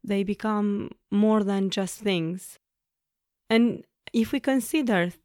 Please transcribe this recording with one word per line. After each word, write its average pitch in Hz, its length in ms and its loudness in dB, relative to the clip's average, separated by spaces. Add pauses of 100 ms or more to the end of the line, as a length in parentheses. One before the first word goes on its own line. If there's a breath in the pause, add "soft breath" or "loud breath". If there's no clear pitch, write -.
They 202 200 -2
become 208 680 -4 (200)
more 214 320 4
than 196 260 0
just 190 300 -4
things. 180 600 -4 (880)
And 226 360 2 (260)
if 226 200 0
we 277 80 -2
consider 233 720 0 (140)